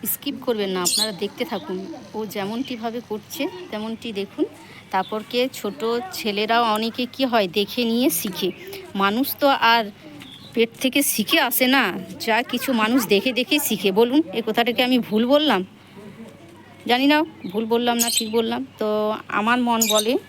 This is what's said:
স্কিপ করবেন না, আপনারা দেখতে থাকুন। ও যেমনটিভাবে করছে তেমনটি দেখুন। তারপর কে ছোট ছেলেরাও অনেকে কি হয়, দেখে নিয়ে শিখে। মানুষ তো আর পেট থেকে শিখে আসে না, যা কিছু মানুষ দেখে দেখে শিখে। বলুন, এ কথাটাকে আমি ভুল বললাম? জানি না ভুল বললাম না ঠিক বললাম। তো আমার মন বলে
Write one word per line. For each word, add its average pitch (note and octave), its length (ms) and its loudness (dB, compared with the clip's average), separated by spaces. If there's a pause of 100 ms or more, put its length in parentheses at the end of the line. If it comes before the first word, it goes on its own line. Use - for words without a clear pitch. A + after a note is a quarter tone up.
স্কিপ B3 360 -6
করবেন G#3 280 -2
না, F#3 120 -2
আপনারা G3 300 0
দেখতে G3+ 340 -6
থাকুন। F#3+ 400 -8 (280)
ও A3 120 -6
যেমনটিভাবে A3+ 840 -6
করছে G#3+ 380 -6 (240)
তেমনটি A3+ 400 -8
দেখুন। G3+ 340 -4 (460)
তারপর G3 380 -2
কে B3 240 0
ছোট G3 300 -8 (300)
ছেলেরাও A3 500 0
অনেকে A3+ 480 0
কি C4+ 140 -2
হয়, A3+ 220 2
দেখে G3+ 360 0
নিয়ে A#3 260 2
শিখে। F#3 420 -4 (440)
মানুষ G3+ 440 0
তো D4 80 4
আর A#3 380 4 (680)
পেট A3+ 160 2 (100)
থেকে C4+ 240 2
শিখে - 360 0
আসে B3+ 280 2
না, A#3 320 2 (200)
যা A#3 240 0
কিছু B3+ 300 -2
মানুষ A3+ 340 2
দেখে G3+ 260 2
দেখে B3+ 260 2
শিখে। G#3 320 0
বলুন, A#3+ 300 4 (120)
এ A3+ 120 -2
কথাটাকে A#3 380 0
আমি B3 160 4
ভুল A3 260 2
বললাম? B3+ 400 4 (1200)
জানি B3+ 200 4
না D4+ 160 6
ভুল A3+ 420 -6
বললাম A#3+ 320 2
না A#3 120 2
ঠিক A3 220 -2
বললাম। A#3 340 0 (120)
তো G#3+ 380 0 (120)
আমার A#3 340 2
মন A#3 280 2
বলে G#3+ 280 2 (120)